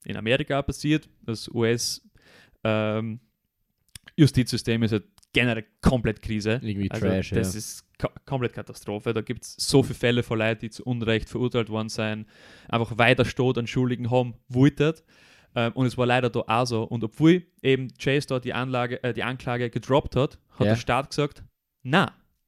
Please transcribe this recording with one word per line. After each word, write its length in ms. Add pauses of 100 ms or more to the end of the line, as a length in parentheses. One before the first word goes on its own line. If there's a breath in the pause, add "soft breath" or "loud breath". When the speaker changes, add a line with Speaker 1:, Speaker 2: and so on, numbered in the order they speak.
Speaker 1:
in 140
Amerika 460
passiert, 440 (180)
das 280
U 100
S, 380 (640 soft breath)
ähm, 540 (1000)
Justizsystem 680
ist 80
halt 120 (300)
generell 320 (160)
komplett 400
Krise. 420
Speaker 2:
Irgendwie 280
Speaker 1:
Also 140
Speaker 2:
Trash, 260
Speaker 1:
das 220
Speaker 2:
ja. 40
Speaker 1:
ist 420
ko-, 100 (160)
komplett 280
Katastrophe. 600
Da 80
gibt's 380
so 240
viele 120
Fälle 280
von 160
Leuten, 220
die 80
zu 160
Unrecht 440
verurteilt 400
worden 200
sind, 360 (440 loud breath)
einfach 280
weiter 280
Tod 320
an 100
Schuldigen 440
haben, 240 (120)
wollten. 460 (600 soft breath)
Ähm, 200
und 120
es 120
war 80
leider 240
da 180
auch 180
so. 180
Und 200
obwohl 400 (180)
eben 360
Chase 300
dort 180
die 80
Anlage, 500
äh, 100
die 100
Anklage 460
gedroppt 460
hat, 240 (120)
hat 100
Speaker 2:
Ja. 60
Speaker 1:
der 100
Staat 320
gesagt, 340 (400)
"Na, 300 (340)